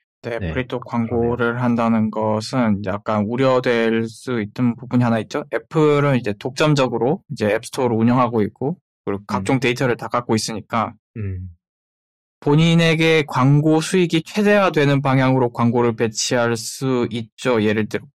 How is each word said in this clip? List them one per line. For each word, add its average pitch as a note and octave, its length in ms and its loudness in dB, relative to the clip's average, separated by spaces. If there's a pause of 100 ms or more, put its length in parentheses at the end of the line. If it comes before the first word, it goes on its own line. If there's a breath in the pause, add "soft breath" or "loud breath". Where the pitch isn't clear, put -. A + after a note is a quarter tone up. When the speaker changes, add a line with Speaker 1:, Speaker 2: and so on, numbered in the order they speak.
(220)
Speaker 1:
네, A#2 160 -6
Speaker 2:
네, G#2 100 -6
Speaker 1:
애플이 C3 200 -4
또 B2 120 -6
Speaker 2:
그러네요. A#2 300 -4
Speaker 1:
광고를 A#2+ 520 -2
한다는 A2+ 480 2
것은 A2 760 -2
약간 G#2 400 -2
우려될 A#2+ 800 2
수 A#2 320 -8
있는 A#2 360 -2
부분이 B2 280 -2
하나 A#2 160 2
있죠. C#3 320 -6
애플은 C#3+ 640 2
이제 A2 220 -2
독점적으로 C3 920 0
이제 A2 240 0
앱스토어를 A#2+ 420 -2
운영하고 A#2 460 2
있고, B2 360 -6 (260)
그리고 G2+ 220 -6
각종 B2+ 300 -2
Speaker 2:
음. B2 40 -2
Speaker 1:
데이터를 B2 380 0
다 A2+ 100 -10
갖고 A#2+ 260 -2
있으니까 A2 600 -4 (240)
Speaker 2:
음. F#2 320 -8 (920)
Speaker 1:
본인에게 D#3+ 840 4
광고 D3 540 4
수익이 E3 420 0
최대화되는 F3 800 2
방향으로 C3 500 2
광고를 A#2+ 440 2
배치할 A#2 600 0
수 B2 540 -4
있죠. A2+ 520 -2
예를 G#2+ 260 0
들어 - 160 -6 (160)